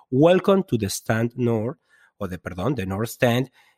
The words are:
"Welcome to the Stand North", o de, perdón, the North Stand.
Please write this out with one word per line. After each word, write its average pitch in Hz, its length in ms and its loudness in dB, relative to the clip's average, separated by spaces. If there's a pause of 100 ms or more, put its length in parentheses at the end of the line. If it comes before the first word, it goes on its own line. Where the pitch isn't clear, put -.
(100)
"Welcome 180 560 4
to 120 120 -2
the 98 80 -2
Stand 117 500 -4
North", 117 420 -2 (380)
o 98 120 -8
de, 90 100 -10
perdón, 90 360 -6
the 104 120 -4
North 98 220 -4
Stand. 127 400 0 (300)